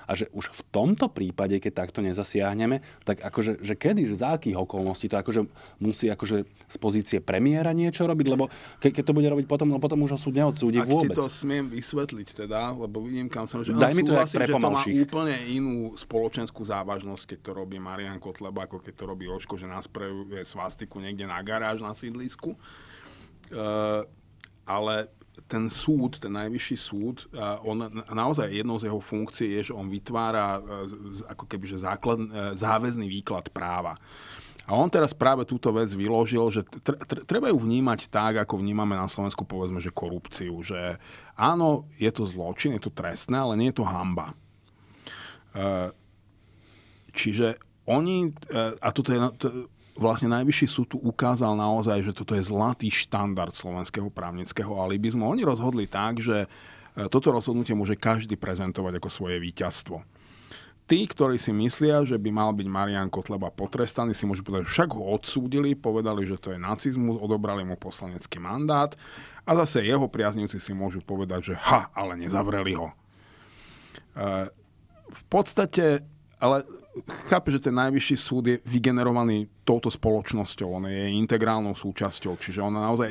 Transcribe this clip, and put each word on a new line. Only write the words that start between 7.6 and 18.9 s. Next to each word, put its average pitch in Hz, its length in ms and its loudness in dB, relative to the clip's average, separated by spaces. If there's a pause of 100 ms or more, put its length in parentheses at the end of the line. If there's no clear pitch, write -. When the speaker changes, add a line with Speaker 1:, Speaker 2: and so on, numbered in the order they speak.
Speaker 1:
niečo 170 320 2
robiť? 160 320 2
Lebo 131 160 2 (320)
ke-, 143 80 8
keď 143 160 2
to 147 80 4
bude 147 160 6
robiť 143 160 2
potom, 147 240 4
no 139 80 2
potom 147 240 2
už 139 160 2
ho - 20 -10
súd 131 140 -2
neodsúdi 131 480 4
Speaker 2:
Ak 120 80 0
Speaker 1:
vôbec. 147 240 4
Speaker 2:
ti 143 80 2
to 131 80 -2
smiem 139 400 -2
vysvetliť 120 640 -6
teda, 110 400 -4
lebo 110 320 -6
vidím, 127 240 -4
kam 113 160 -4
sa, 117 160 -4
že 113 160 0
Speaker 1:
Daj 131 160 8
Speaker 2:
áno, 175 40 4
Speaker 1:
mi 185 40 6
to 151 160 6
jak 131 80 4
Speaker 2:
súhlasím, 127 160 0
že 127 80 2
to 143 80 4
má - 0 -
Speaker 1:
pre - 160 4
pomalších. 135 320 2
Speaker 2:
úplne 156 300 -2 (100)
inú 120 480 -2
spoločenskú 113 720 -4
závažnosť, 98 640 -6
keď 95 160 -12
to 98 80 -8
robí 95 240 -10
Marian 95 400 -10
Kotleba, 95 480 -10
ako 90 160 -14
keď 95 160 -18